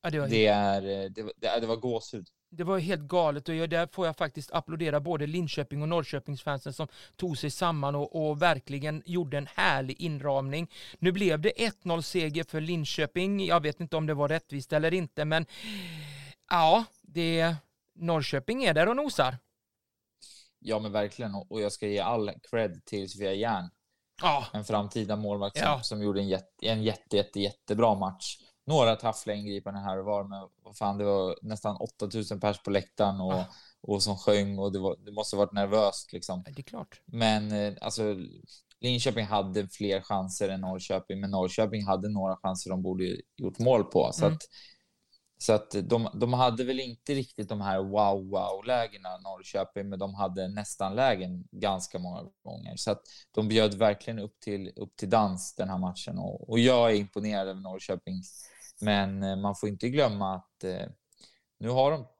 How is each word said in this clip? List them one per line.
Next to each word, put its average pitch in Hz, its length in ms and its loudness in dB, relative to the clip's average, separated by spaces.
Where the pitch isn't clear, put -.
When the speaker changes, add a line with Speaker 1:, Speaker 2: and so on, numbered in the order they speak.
Speaker 1:
Ja, 170 80 -4
det 151 100 -2
var 139 80 0
Speaker 2:
Det 110 240 6
Speaker 1:
helt 101 340 4
Speaker 2:
är, 98 180 -2
eh, 95 60 -8
det, 104 260 -10
det, 117 240 0
det 113 60 -2
var 113 100 0
gåshud. 113 520 -6
Speaker 1:
Det 170 140 -8
var 190 140 0
helt 170 240 -2
galet, 147 460 0
och 165 60 -2
jag, 160 160 -2
där 170 220 2
får 180 140 -2
jag 160 100 -2
faktiskt 151 360 -6
applådera 156 480 -2
både 147 260 -2
Linköping 151 560 -4
och 156 60 -2
Norrköpingsfansen 147 840 -4
som 156 160 -6
tog 170 220 -2
sig 147 120 -2
samman 147 440 0
och, 151 360 -2
och 147 120 0
verkligen 151 640 0
gjorde 170 320 -2
en 143 160 -4
härlig 135 460 0
inramning. 143 720 -2
Nu 180 140 4
blev 175 280 4
det 214 240 2
ett - 200 -4
noll 170 180 0
seger 160 420 0
för 156 160 -4
Linköping. 175 880 0
Jag 170 160 4
vet 147 180 -4
inte 160 160 -4
om 156 100 0
det 156 80 0
var 143 140 2
rättvist 143 440 -2
eller 160 220 4
inte, 156 300 -2
men 156 220 0
ja, 175 340 8
det, 165 540 2
Norrköping 170 680 0
är 170 100 6
där 165 140 6
och 240 80 2
nosar. 151 400 2
Speaker 2:
Ja, 107 200 -2
men 107 140 -4
verkligen, 104 420 -2
och, 98 180 -8
och 110 80 -4
jag 104 120 0
ska - 140 -6
ge 101 120 0
all 104 320 0
cred 101 340 -2
till 98 260 -6
Sofia 98 240 -2
Järn. 101 360 -2
Speaker 1:
Ja. 143 300 2
Speaker 2:
En 107 120 -6
framtida 104 520 0
målvakt 101 420 -4
som, 156 80 2
Speaker 1:
Ja. 139 160 0
Speaker 2:
som 107 200 -4
gjorde 98 180 2
en 98 80 -2
jätte-, - 380 -4
en 110 160 0
jätte-, 107 340 -2
jätte-, 101 240 0
jättebra 104 540 2
match. 95 440 -6
Några 123 300 6
taffliga 110 400 -2
ingripanden 101 480 -6
här 95 140 -2
och 95 60 -6
var, 101 200 -2
men 98 240 -12
vad - 140 -20
fan, 101 220 -2
det 104 60 0
var 98 380 2
nästan 107 340 -4
åttatusen 104 640 -4
pers 104 220 0
på 101 80 -4
läktaren 98 500 2
och, 95 120 0
Speaker 1:
Ja. 92 140 0
Speaker 2:
och 101 220 0
som 101 140 2
sjöng, 101 420 2
och 98 140 -2
det 98 60 -2
var, 95 180 0
det 104 160 -18
måste 104 240 -4
ha 101 80 6
varit 101 80 -4
nervöst, 101 600 2
liksom. 90 340 -8
Speaker 1:
Ja, 147 60 -16
det 139 80 -12
är - 40 -12
klart. - 400 -14
Speaker 2:
Men, 110 480 2
eh, 104 280 0
alltså, 107 360 -2
Linköping 120 440 0
hade 98 440 0
fler 98 320 -2
chanser 95 480 -2
än 95 120 -4
Norrköping, 95 600 -4
men 98 100 -4
Norrköping 101 540 0
hade 98 240 0
några 95 280 -2
chanser 92 340 -4
de 92 120 -2
borde 92 220 -2
gjort - 220 -6
mål 120 260 6
på. 67 280 4
Så - 120 0
Speaker 1:
Mm. 156 120 6
Speaker 2:
att, - 60 -12
så - 140 2
att - 180 2
de, 113 320 2
de 120 180 0
hade 123 320 2
väl 131 160 -2
inte 131 340 -6
riktigt 123 340 -6
de 104 120 -4
här 98 180 0
wow-wow-lägena, 98 1400 0
Norrköping, 95 720 -6
men 95 100 -6
de 98 160 -6
hade 95 340 -2
nästan 98 480 -6
lägen 92 560 0
ganska 98 460 -2
många 90 240 -8
gånger. - 320 -12
Så - 140 -2
att - 120 0
de 110 180 0
bjöd 107 260 6
verkligen 110 440 2
upp 104 220 -12
till, 98 360 -6
upp 104 200 -12
till 95 140 -4
dans 98 440 2
den 95 140 -4
här 95 100 -4
matchen. 92 400 -6
Och, 95 320 -8
och 113 80 4
jag 120 320 8
är 107 40 6
imponerad 101 540 -2
över 95 120 -8
Norrköping. 95 600 -8
Men, 98 420 2
eh, 95 140 -2
man 101 200 -2
får 107 120 -4
inte 104 200 -4
glömma 104 460 2
att, - 300 -14
eh, 92 220 -6
nu 110 100 -4
har 131 220 4
de 147 160 -4